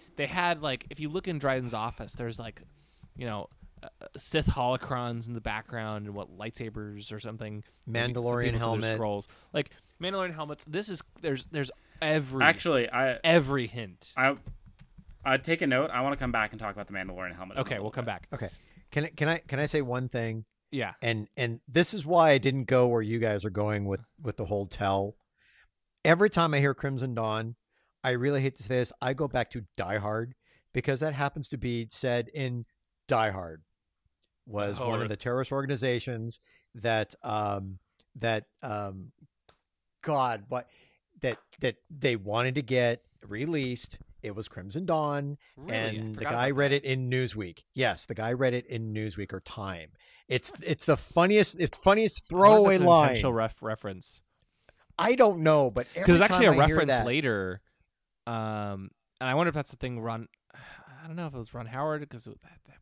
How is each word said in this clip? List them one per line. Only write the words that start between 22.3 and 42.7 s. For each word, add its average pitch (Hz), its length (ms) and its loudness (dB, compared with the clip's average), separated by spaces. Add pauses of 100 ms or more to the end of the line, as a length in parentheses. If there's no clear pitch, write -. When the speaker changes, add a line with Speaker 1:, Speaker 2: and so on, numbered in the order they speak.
Speaker 2:
I 139 80 8
didn't 131 280 0
go 127 200 6
where 120 160 2
you 110 160 -2
guys 104 260 0
are 107 60 -4
going 104 360 -2
with, 98 180 -4 (180)
with 120 140 -6
the 107 80 -6
whole 101 220 -2
tell. 98 500 -2 (880)
Every 170 260 6
time 165 240 2
I 139 60 4
hear 139 140 4
Crimson 135 380 -4
Dawn, 113 440 -4 (480)
I 131 60 0
really 135 300 2
hate 131 160 0
to - 60 -14
say 113 140 -2
this, 123 160 0 (100)
I 127 100 0
go 143 140 -2
back 123 240 -2
to 113 140 -10 (120)
Die 101 220 -2
Hard, 110 360 -4 (380)
because 131 280 -2
that 156 120 -2
happens 143 360 -4
to 139 100 -8
be 117 320 -4
said 120 440 -2
in 123 320 -6 (420)
Die 110 220 2
Hard, 85 320 -10 (840)
was 104 320 -4
Speaker 1:
Oh, 131 60 -6
Speaker 2:
one 117 80 -2
Speaker 1:
really? 113 140 -2
Speaker 2:
of - 20 -6
the 104 80 -4
terrorist 123 340 -4
organizations 123 880 -4 (380)
that, 110 480 -2
um, 101 540 -4 (360)
that, 113 300 -2 (180)
um, 104 480 -8 (920)
God, 127 460 0
what, 127 200 -6 (540)
that, 123 160 -2 (220)
that 120 160 -2 (140)
they 135 260 0
wanted 113 400 -2
to 147 60 0
get 120 400 2 (240)